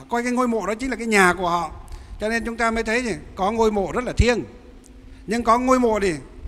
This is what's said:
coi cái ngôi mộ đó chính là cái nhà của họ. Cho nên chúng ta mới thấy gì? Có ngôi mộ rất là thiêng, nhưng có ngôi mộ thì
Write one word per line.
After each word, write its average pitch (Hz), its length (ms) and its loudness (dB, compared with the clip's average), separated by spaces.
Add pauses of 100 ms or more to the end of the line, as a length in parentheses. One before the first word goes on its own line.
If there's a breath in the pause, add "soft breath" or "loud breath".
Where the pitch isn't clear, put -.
coi 240 140 -2
cái 247 80 -2
ngôi 247 160 0
mộ 226 180 -2
đó 202 100 -2
chính 254 140 -6
là 254 60 -4
cái 233 120 -6
nhà 190 260 6
của 180 160 -4
họ. 170 220 -2 (480 loud breath)
Cho 208 100 -2
nên 226 160 -2
chúng 226 120 -8
ta 233 140 2
mới 226 120 0
thấy 226 200 0
gì? 226 100 -2 (220)
Có 196 160 0
ngôi 226 200 2
mộ 196 200 -2
rất 214 120 -4
là 196 140 -6
thiêng, 220 260 4 (840 loud breath)
nhưng 226 160 -2
có 226 160 4
ngôi 254 200 4
mộ 226 200 2
thì 196 140 0 (340)